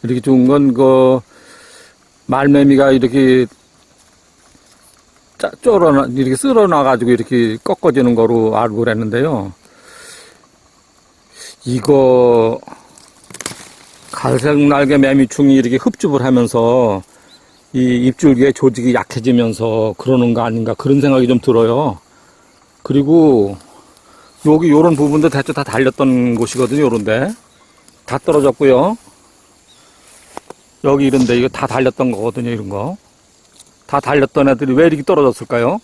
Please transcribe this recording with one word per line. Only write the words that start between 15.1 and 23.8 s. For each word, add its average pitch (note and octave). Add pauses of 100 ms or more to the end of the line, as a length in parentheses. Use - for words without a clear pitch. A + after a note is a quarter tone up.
이렇게 B2+
흡집을 C#3
하면서 A#2 (720)
이 B2
입줄기의 B2+
조직이 B2
약해지면서 A2+
그러는 B2
거 A2+
아닌가, A#2
그런 C#3
생각이 C3+
좀 B2
들어요. A#2 (840)
그리고 C3+ (880)